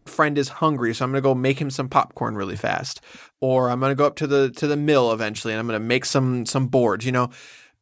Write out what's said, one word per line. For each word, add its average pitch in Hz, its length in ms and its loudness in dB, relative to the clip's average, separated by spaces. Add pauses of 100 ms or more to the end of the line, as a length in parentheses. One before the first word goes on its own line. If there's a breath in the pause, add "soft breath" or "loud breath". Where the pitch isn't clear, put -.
friend 151 320 0
is 139 120 0
hungry, 135 440 -2
so 123 120 -4
I'm 127 60 -2
gonna 135 100 0
go 135 140 4
make 131 240 0
him 143 120 -4
some 131 180 -6
popcorn 117 460 -2
really 98 220 -6
fast, 104 440 -6 (400 loud breath)
or 127 300 2
I'm 123 100 -2
gonna 135 140 0
go 143 120 2
up 143 100 -2
to 160 100 -4
the, 139 240 2
to - 160 -4
the 147 100 0
mill 147 360 4
eventually, 110 420 -4
and 110 60 -2
I'm 117 60 -4
gonna 110 140 -2
make 120 240 0
some, 127 400 0
some 135 220 0
boards, 117 400 2
you 127 60 0
know, 123 180 0 (520 loud breath)